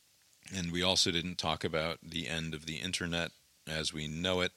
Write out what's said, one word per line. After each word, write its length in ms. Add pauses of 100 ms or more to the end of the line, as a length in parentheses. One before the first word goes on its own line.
(540)
And 160
we 120
also 280
didn't 280
talk 260
about 380
the 260
end 260
of 120
the 100
internet 540 (360)
as 280
we 120
know 360
it 140